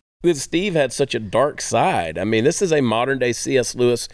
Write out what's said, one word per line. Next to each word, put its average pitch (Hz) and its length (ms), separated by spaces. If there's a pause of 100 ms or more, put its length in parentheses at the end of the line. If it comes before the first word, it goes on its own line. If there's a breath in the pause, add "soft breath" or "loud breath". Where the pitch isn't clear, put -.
(240)
that 170 140
Steve 180 380
had 139 180
such 139 220
a 117 40
dark 113 400
side? 113 600
I 90 40
mean, 110 200
this 160 180
is 185 100
a 151 100
modern 123 360
day 123 160
C 135 240
S 120 160
Lewis, 120 400